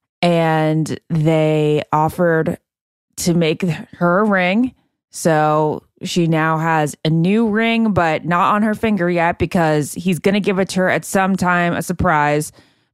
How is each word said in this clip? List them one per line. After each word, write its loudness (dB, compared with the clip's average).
and 0
they 2
offered 0
to 0
make 0
her -2
a 2
ring. 0
So 0
she -2
now 0
has 0
a 0
new 2
ring, 0
but 0
not 2
on 0
her 0
finger -2
yet 0
because 0
he's -2
gonna 0
give -2
it -2
to -2
her 2
at 0
some 0
time, 0
a -4
surprise, 0